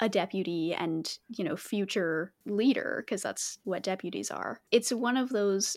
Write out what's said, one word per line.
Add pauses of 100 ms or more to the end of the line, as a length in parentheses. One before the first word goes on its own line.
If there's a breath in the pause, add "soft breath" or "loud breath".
a
deputy
and, (120)
you
know,
future (100)
leader,
'cause
that's
what
deputies
are. (120)
It's
one
of
those